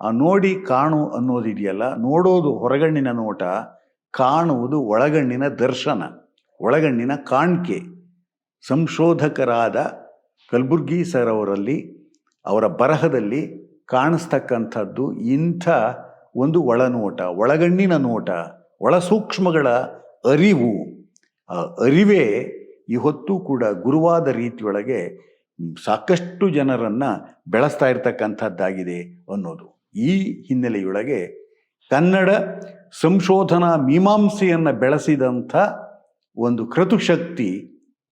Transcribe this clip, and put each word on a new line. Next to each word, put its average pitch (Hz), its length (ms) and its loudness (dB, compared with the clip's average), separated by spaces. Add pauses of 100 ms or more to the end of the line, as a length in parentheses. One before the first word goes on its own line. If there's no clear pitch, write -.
ಆ 107 100 -2
ನೋಡಿ 185 560 2
ಕಾಣು 147 420 0
ಅನ್ನೋದಿದೆಯಲ್ಲ, 113 880 -4
ನೋಡೋದು 147 640 2
ಹೊರಗಣ್ಣಿನ 139 520 0
ನೋಟ, 107 320 -4 (680)
ಕಾಣುವುದು 139 680 0
ಒಳಗಣ್ಣಿನ 131 680 0
ದರ್ಶನ, 123 540 -2 (580)
ಒಳಗಣ್ಣಿನ 127 540 2
ಕಾಣಿಕೆ. 147 680 0 (880)
ಸಂಶೋಧಕರಾದ 131 1080 0 (760)
ಕಲಬುರ್ಗಿ 143 540 0
ಸರ್ 120 240 0
ಅವರಲ್ಲಿ, 104 840 -4 (360)
ಅವರ 107 200 2
ಬರಹದಲ್ಲಿ 135 1000 0 (240)
ಕಾಣಿಸ್ತಕ್ಕಂಥದ್ದು 131 1200 -2
ಇಂಥ 160 560 -2 (680)
ಒಂದು 156 260 2
ಒಳನೋಟ, 120 580 0
ಒಳಗಣ್ಣಿನ 160 760 2
ನೋಟ, 113 340 -2 (500)
ಒಳ 151 180 4
ಸೂಕ್ಷ್ಮಗಳ 180 720 0 (560)
ಅರಿವು. 131 640 2 (600)
ಆ 90 120 -8
ಅರಿವೇ 131 880 2 (380)
ಇವತ್ತೂ 151 520 -2
ಕೂಡ 127 240 -2
ಗುರುವಾದ 147 640 0
ರೀತಿಯೊಳಗೆ 110 960 -4 (600)
ಸಾಕಷ್ಟು 175 680 -2
ಜನರನ್ನ 131 520 -2 (460)
ಬೆಳೆಸ್ತಾ 135 400 2
ಇರ್ತಕ್ಕಂಥದ್ದಾಗಿದೆ 95 1120 -4 (320)
ಅನ್ನೋದು. 87 420 -10 (220)
ಈ 180 460 -2
ಹಿನ್ನೆಲೆಯೊಳಗೆ 110 840 -2 (640)
ಕನ್ನಡ 185 400 4 (720)
ಸಂಶೋಧನಾ 175 760 4
ಮೀಮಾಂಸೆಯನ್ನ 180 920 4
ಬೆಳೆಸಿದಂಥ 127 840 0 (800)
ಒಂದು 113 300 -2
ಕ್ರತುಶಕ್ತಿ 170 1040 0 (420)